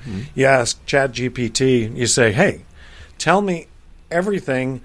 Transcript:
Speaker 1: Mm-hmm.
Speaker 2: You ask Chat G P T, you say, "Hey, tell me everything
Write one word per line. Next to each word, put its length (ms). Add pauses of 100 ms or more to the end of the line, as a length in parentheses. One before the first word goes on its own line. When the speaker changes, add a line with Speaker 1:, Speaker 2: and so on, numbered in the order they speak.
Speaker 1:
Mm-hmm. 200 (140)
Speaker 2:
You 120
ask 400
Chat 260
G 160
P 200
T, 380
you 220
say, 240
"Hey, 300 (560)
tell 220
me 280 (420)
everything 760